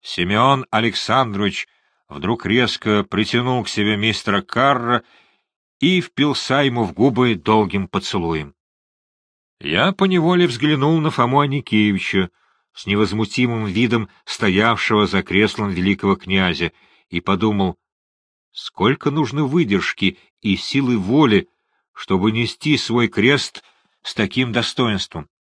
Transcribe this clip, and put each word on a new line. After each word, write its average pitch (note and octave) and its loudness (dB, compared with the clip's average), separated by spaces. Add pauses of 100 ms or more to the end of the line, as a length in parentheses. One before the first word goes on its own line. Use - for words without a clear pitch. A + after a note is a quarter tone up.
Семен A#2 0
Александрович A2 -2 (400)
вдруг F#2 -4
резко G#2+ 0
притянул A#2+ -2
к G2 -8
себе G#2 -2
мистера G2+ 0
Карра A#2+ 0 (760)
и F3+ 2
впился C#3 -2
ему A#2+ 0
в F2+ -6
губы A#2+ 2
долгим G2+ 0
поцелуем. E2 -4 (1120)
Я G2+ 2
поневоле F3+ 2
взглянул D3+ 0
на D#3 0
Фому B2+ 2
Аникеевича, G#2+ 0 (440)
с - -18
невозмутимым G#2+ -2
видом A2 0 (160)
стоявшего G#2+ 2
за F2+ -2
креслом G2+ 0
великого F#2+ 0
князя, F2+ -2 (380)
и F2 -4
подумал, G2 0 (720)
сколько - -2
нужно D3 -2
выдержки G2+ 0 (220)
и G2 0
силы B2 -2
воли, G#2+ 2 (440)
чтобы F#2+ 0
нести A#2+ 0
свой A#2 0
крест B2+ 0 (400)
с - -12
таким A#2 -2
достоинством. A2 -2 (180)